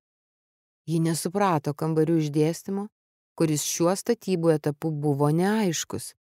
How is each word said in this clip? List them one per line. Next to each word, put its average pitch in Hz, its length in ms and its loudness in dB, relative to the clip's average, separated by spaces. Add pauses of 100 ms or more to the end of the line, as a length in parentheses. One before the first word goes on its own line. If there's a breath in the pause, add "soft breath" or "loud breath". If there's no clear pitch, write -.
(880)
Ji 160 160 0
nesuprato 165 720 0
kambarių 160 480 0
išdėstymo, 160 640 -2 (480)
kuris 156 320 0
šiuo 175 300 0
statybų 165 580 0
etapu 156 380 -4
buvo 147 420 2
neaiškus, 185 800 -2 (240)